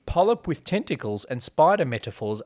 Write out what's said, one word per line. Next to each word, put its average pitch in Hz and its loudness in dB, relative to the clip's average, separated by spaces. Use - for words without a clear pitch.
polyp 214 2
with 165 -4
tentacles 120 -4
and 123 -6
spider 180 4
metaphors 110 -6